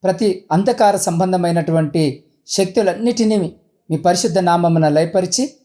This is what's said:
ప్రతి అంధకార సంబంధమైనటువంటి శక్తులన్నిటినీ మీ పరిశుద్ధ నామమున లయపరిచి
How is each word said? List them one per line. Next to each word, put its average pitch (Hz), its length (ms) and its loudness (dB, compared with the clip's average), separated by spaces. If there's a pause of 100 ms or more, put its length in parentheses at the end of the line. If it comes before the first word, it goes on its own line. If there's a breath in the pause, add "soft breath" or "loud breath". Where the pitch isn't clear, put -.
ప్రతి 185 480 0
అంధకార 202 440 2
సంబంధమైనటువంటి 170 1300 -2 (220)
శక్తులన్నిటినీ 214 1080 -2 (340)
మీ 160 60 -2
పరిశుద్ధ 180 420 0
నామమున 170 500 2
లయపరిచి 180 640 -2 (120)